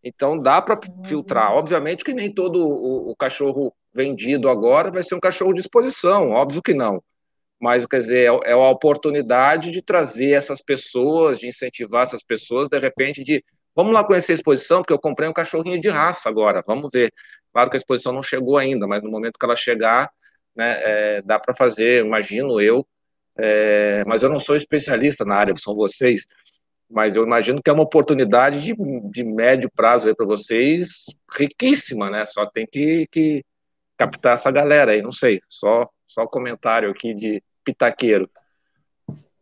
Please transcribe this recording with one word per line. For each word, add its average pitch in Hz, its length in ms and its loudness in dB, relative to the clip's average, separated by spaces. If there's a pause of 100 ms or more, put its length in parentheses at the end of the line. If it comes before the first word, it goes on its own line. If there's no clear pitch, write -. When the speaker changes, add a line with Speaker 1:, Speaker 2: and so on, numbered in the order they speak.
Speaker 1:
então 139 380 -4
dá 139 200 4
pra 214 140 -2
Speaker 2:
Uhum. - 280 -18
Speaker 1:
filtrar. 117 500 -2
Obviamente 160 500 -2
que 285 100 -6
nem 208 200 -6
todo 180 340 -2
o, 127 440 -4
o - 40 -12
cachorro 139 580 -4 (200)
vendido 131 560 -2
agora 127 420 2
vai 180 120 -4
ser 180 120 -6
um 175 40 -8
cachorro 185 340 0
de 175 80 -2
exposição, 202 720 2
óbvio 139 300 0
que - 120 0
não. 110 280 0 (600)
Mas, 120 240 2
quer 131 140 -2
dizer, 120 320 4 (140)
é, 117 60 0
é - 20 4
a 123 40 6 (120)
oportunidade 147 1000 2
de 180 100 -8
trazer 139 500 0
essas 139 300 0
pessoas, 139 760 0
de 117 80 -12
incentivar 123 560 -4
essas 123 200 -6
pessoas, 123 460 -4
de 143 100 -2
repente, 135 440 -4
de, 139 200 -2 (320)
"Vamos 190 180 2
lá 208 100 4
conhecer 180 280 0
a 165 40 2
exposição, 160 460 0
porque 170 120 -2
eu 139 60 0
comprei 156 280 -4
um 160 60 -8
cachorrinho 165 480 -4
de 208 80 0
raça 165 400 -2
agora, 104 360 0
vamos 135 280 -4
ver." 120 180 2 (400)
Claro 123 180 2
que 135 60 -6
a 127 40 -2
exposição 127 340 -4
não 135 100 -6
chegou 135 340 -2
ainda, 131 300 0
mas 101 160 -4
no 107 80 -10
momento 110 260 -8
que - 80 -4
ela 120 120 0
chegar, 117 520 0 (460)
né, 117 280 -4
é, 107 400 -2
dá 107 160 0
pra 127 140 -4
fazer, 117 520 2
imagino 110 560 -2
eu, 113 240 4 (520)
é, 104 680 2
mas 110 180 0
eu 135 60 4
não 147 100 -2
sou 147 160 0
especialista 139 720 -2
na 101 100 0
área, 98 200 2
são 104 200 -6
vocês, 107 500 0 (640)
mas 110 260 0
eu 113 100 2
imagino 117 380 0
que - 60 2
é 147 40 4
uma 151 100 4
oportunidade 139 800 2
de, 220 120 -6 (380)
de 123 120 -8
médio 117 520 0
prazo 113 320 4
aí 107 80 2
pra 113 100 -2
vocês, 131 800 -2 (320)
riquíssima, 143 720 -2
né? 104 160 -4
Só 104 200 -4
tem 110 200 -6
que, 156 460 -2
que 151 320 0 (540)
captar - 380 0
essa 135 160 -2
galera 143 400 4
aí, 107 100 2
não 117 100 -10
sei, 113 280 0 (100)
só, 113 380 0 (180)
só 113 220 -4
comentário 113 640 -2
aqui 113 220 -8
de 107 280 -6 (220)
pitaqueiro. 113 640 0 (1120)